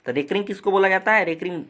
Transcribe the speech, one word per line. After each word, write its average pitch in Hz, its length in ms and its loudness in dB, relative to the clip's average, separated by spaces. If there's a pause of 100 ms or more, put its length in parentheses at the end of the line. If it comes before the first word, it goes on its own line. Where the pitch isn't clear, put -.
तो 127 60 -2
रेकरिंग 147 320 -2
किसको 202 260 -6
बोला 190 180 4
जाता 190 240 2
है? 208 120 4
रेकरिंग 170 460 -4